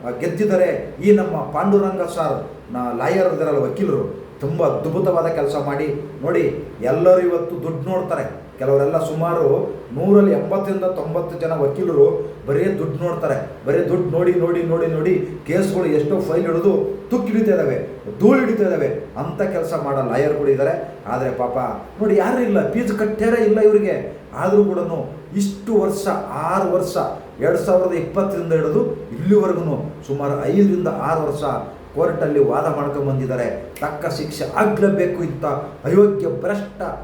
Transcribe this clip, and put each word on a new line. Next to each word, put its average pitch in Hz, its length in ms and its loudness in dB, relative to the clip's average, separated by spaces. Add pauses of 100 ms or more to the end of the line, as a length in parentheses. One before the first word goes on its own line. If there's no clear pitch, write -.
ಆ, 123 40 -6
ಗೆದ್ದಿದ್ದಾರೆ 180 920 0
ಈ 208 80 8
ನಮ್ಮ 185 240 4
ಪಾಂಡುರಂಗ 185 640 0
ಸರ್, 156 460 -4 (240)
ನಾ-, 123 260 -4
ಲಾಯರ್ 175 360 2
ಇದ್ದಾರಲ್ಲ, 151 240 0
ವಕೀಲರು, - 720 -2 (120)
ತುಂಬ 160 240 0
ಅದ್ಭುತವಾದ 165 640 0
ಕೆಲಸ 147 280 0 (120)
ಮಾಡಿ 143 200 -2 (360)
ನೋಡಿ. - 420 0 (180)
ಎಲ್ಲರೂ 175 380 4
ಇವತ್ತು 175 420 -2
ದುಡ್ಡು 160 280 -6
ನೋಡ್ತಾರೆ, 175 580 -4 (100)
ಕೆಲವರೆಲ್ಲ 139 400 2
ಸುಮಾರು 160 760 0 (180)
ನೂರಲ್ಲಿ 196 400 6
ಎಂಬತ್ತರಿಂದ 196 520 -2
ತೊಂಬತ್ತು 170 560 -4
ಜನ 160 120 -2
ವಕೀಲರು 143 840 2 (120)
ಬರೀ 147 180 2
ದುಡ್ಡು 175 400 -2
ನೋಡ್ತಾರೆ. 160 640 -4
ಬರೀ 170 220 2
ದುಡ್ಡು 180 220 0
ನೋಡಿ, 180 240 2
ನೋಡಿ, 170 280 2
ನೋಡಿ, 165 240 0
ನೋಡಿ 160 420 0 (180)
ಕೇಸ್ಗಳು 180 380 0
ಎಷ್ಟೋ 151 360 2
ಫೈಲ್ 165 260 0
ಹಿಡಿದು 170 520 0 (120)
ತುಕ್ಕು 247 160 0
ಹಿಡಿತಾ 214 240 2
ಇದ್ದಾವೆ, 156 500 0 (200)
ಧೂಳು 262 200 6
ಹಿಡಿತಾ 214 240 0
ಇದ್ದಾವೆ. 151 240 0
ಅಂಥ 147 540 -6
ಕೆಲಸ 170 300 -2 (120)
ಮಾಡೋ 139 260 -2
ಲಾಯರ್ಗಳು 143 380 0
ಇದ್ದಾರೆ. 135 580 0
ಆದರೆ 127 240 -2
ಪಾಪ 123 280 -4 (440)
ನೋಡಿ, 202 140 4
ಯಾರೂ 240 260 2
ಇಲ್ಲ, 208 300 2
ಫೀಸ್ 208 260 0
ಕಟ್ಟ್ಯಾರೇ 214 460 0
ಇಲ್ಲ 214 160 4
ಇವರಿಗೆ. 208 580 4 (160)
ಆದರೂ 190 300 4
ಕೂಡ 180 140 0 (580)
ಇಷ್ಟು 202 440 0
ವರ್ಷ, 196 280 -2 (240)
ಆರು 170 400 0
ವರ್ಷ, - 240 0 (440)
ಎರಡು 170 180 2
ಸಾವಿರದ 185 340 2
ಇಪ್ಪತ್ತರಿಂದ 180 600 -2
ಹಿಡಿದು 147 400 0
ಇಲ್ಲಿವರೆಗೂ 165 1000 0 (120)
ಸುಮಾರು 143 380 -4
ಐದರಿಂದ 175 440 4
ಆರು 151 440 -2
ವರ್ಷ 147 100 -6 (520)
ಕೋರ್ಟಲ್ಲಿ 151 500 2
ವಾದ 147 320 0
ಮಾಡ್ಕೊಂಡು 139 340 -2
ಬಂದಿದ್ದಾರೆ. 123 680 -4
ತಕ್ಕ 151 260 -6
ಶಿಕ್ಷೆ - 380 -6 (120)
ಆಗ್ಲೇಬೇಕು 185 680 2
ಇಂಥ 143 200 -6 (400)
ಅಯೋಗ್ಯ 196 420 4
ಭ್ರಷ್ಟ 196 560 -4 (220)